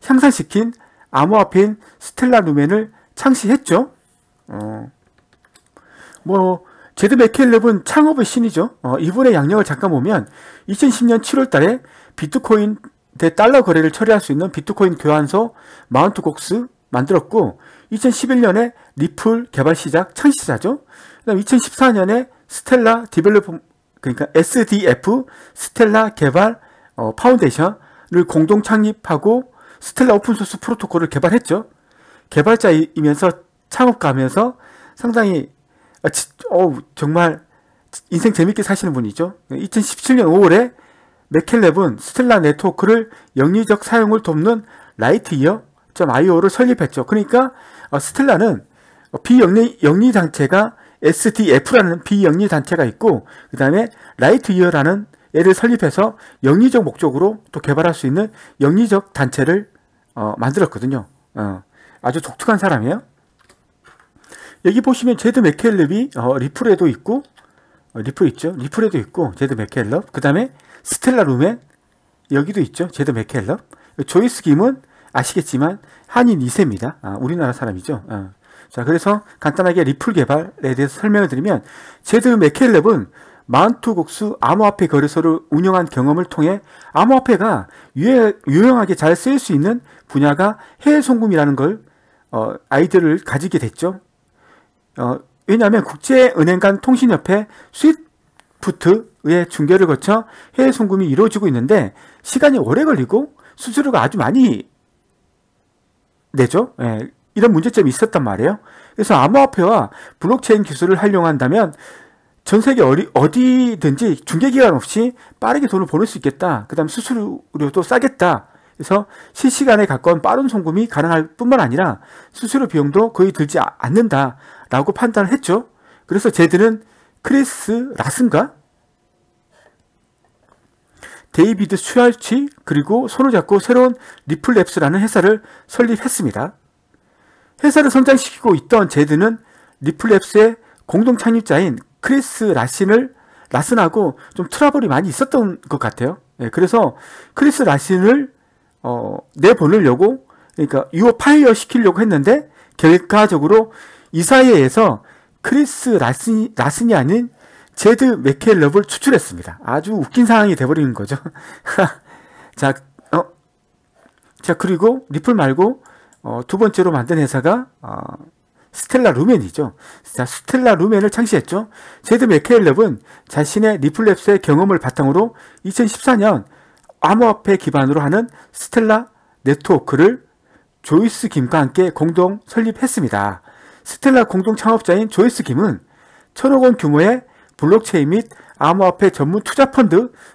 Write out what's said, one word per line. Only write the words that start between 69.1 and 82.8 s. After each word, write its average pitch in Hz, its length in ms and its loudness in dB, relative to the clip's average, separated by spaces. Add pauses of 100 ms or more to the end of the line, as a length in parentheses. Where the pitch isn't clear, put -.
제드 135 180 -4
맥켈럽. 113 580 -6
그 127 100 -10
다음에 180 320 -2 (280)
스텔라 247 420 0
루멘, 151 360 0 (720)
여기도 160 300 -2
있죠. 170 260 -6
제드 143 220 -6
맥켈럽. 117 500 -6 (460)
조이스 233 360 -2
김은 208 380 0 (320)
아시겠지만 147 680 -4 (260)
한인 240 340 2
이 123 80 -2
세입니다. 123 540 -4
아, 104 180 -10
우리나라 147 320 -4
사람이죠. 107 540 -10
어. 95 260 -12 (380)
자, 120 140 -10
그래서 170 380 -2 (160)
간단하게 175 460 0
리플 143 300 -4
개발에 147 600 -2
대해서 135 260 -4
설명을 208 280 0
드리면, 143 340 -4 (400)
제드 240 260 0
맥켈럽은 196 800 2 (380)